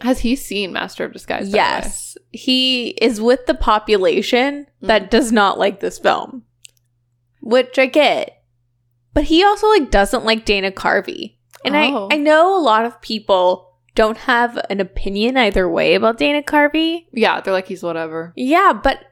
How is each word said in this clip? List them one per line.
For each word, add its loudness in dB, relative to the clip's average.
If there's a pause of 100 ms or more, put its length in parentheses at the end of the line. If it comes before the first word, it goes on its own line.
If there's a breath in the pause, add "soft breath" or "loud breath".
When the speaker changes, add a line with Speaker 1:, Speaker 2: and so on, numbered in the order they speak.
Speaker 1:
Has 0
he 0
seen -8
Master -8
of -12
Disguise, -8
by -8
the -
way? 0
Speaker 2:
Yes. -4 (140)
He 0 (120)
is 0
with 2
the 0
population 0 (160)
that 2
Speaker 1:
Mm. -16
Speaker 2:
does 2
not 2
like 0
this -8
film, -2 (1000)
which 0
I 4
get. 0 (720)
But 0
he 4
also, 2
like, 2
doesn't 0
like 0
Dana -2
Carvey. -4 (280)
And -2
Speaker 1:
Oh. 0
Speaker 2:
I, 2
I -2
know 4
a 2
lot 2
of -10
people 0 (180)
don't 2
have 0 (120)
an -4
opinion -2
either 2
way 2
about 0
Dana 0
Carvey. 0
Speaker 1:
Yeah, 0
they're -4
like, -4
"He's -12
whatever." -8
Speaker 2:
Yeah, 2
but -2 (100)